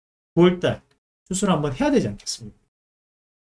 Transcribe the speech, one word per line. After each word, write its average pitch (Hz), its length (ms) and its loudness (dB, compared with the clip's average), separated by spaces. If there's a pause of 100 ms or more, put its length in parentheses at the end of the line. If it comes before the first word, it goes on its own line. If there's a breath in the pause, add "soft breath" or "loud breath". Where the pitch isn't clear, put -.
(340)
구월 180 260 4
달 131 200 -2 (480)
추수를 185 240 -2
한번 147 220 -2
해야 277 160 -2
되지 185 180 2
않겠습니까? 104 480 -12 (920)